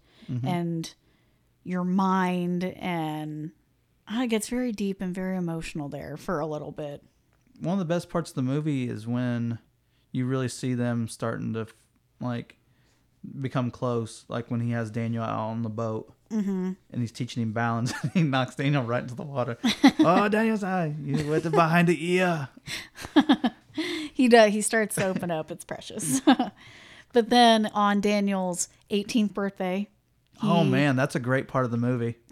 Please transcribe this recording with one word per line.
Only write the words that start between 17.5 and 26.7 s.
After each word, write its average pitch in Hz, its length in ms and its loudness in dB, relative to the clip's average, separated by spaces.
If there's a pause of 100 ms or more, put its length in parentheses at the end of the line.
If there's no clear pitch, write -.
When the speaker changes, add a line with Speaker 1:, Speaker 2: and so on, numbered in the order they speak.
Speaker 1:
balance. 117 460 -2
<laughs> - 40 -12
And 139 100 -4
he 175 100 2
knocks 131 340 0
Daniel 143 260 2
right 120 200 -2
into 120 120 -10
the 120 80 -10
water. 135 340 -4 (220)
Speaker 2:
<laughs> - 220 6
Speaker 1:
"Oh, 240 280 6
Daniel-san, 190 760 0
you 143 260 -2
went 160 200 0
behind 170 380 6
the 170 240 2
ear." 175 360 2 (680)
Speaker 2:
<laughs> 285 140 6 (840)
He 254 160 2
does. 226 240 10
He 214 80 0
starts 214 340 0
to 208 120 0
open 185 240 -2
up. 156 200 -4
It's 170 140 -14
precious. - 600 -4
<laughs> 311 40 6 (800)